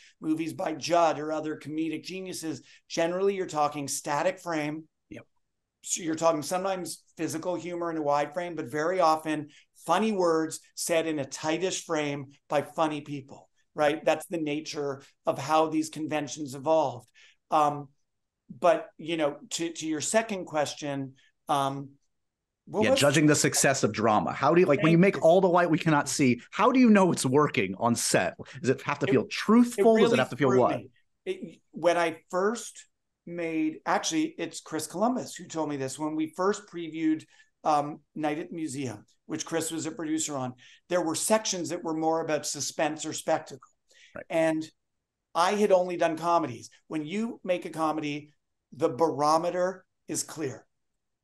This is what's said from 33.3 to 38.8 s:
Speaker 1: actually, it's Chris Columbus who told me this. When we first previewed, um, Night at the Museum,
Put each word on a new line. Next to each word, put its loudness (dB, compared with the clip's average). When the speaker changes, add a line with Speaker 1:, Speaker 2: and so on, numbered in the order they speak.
Speaker 1:
actually, -2
it's -8
Chris -8
Columbus -4
who -16
told -6
me -6
this. -6
When -6
we -6
first -2
previewed, -4
um, 0
Night -2
at -10
the -12
Museum, -8